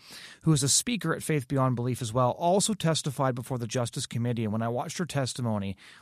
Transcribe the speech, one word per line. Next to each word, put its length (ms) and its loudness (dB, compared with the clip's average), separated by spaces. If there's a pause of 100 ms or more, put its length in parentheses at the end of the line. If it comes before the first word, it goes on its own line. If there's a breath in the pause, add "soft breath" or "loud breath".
(440 loud breath)
who 80 4
is 100 4
a 60 2
speaker 480 2
at 80 -8
Faith 240 0
Beyond 300 2
Belief 240 -2
as 100 -4
well, 200 4
also 420 2
testified 600 0
before 240 -4
the 80 -4
Justice 400 -4
Committee. 380 -2
And 80 0
when 100 -2
I 60 -2
watched 300 -4
her 80 -2
testimony, 720 -2 (240 loud breath)